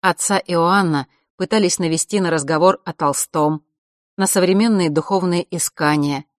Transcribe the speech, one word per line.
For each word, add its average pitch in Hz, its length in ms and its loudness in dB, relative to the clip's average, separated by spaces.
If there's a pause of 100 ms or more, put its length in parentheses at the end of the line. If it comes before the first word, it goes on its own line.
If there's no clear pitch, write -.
Отца 190 380 0
Иоанна — 170 680 0 (280)
пытались 185 440 -2
навести 165 400 -2
на 180 100 0
разговор 160 560 2
о - 80 -10
Толстом, 151 720 -2 (520)
на 190 100 0
современные 196 640 2
духовные 175 560 0 (100)
искания. 147 720 -2 (120)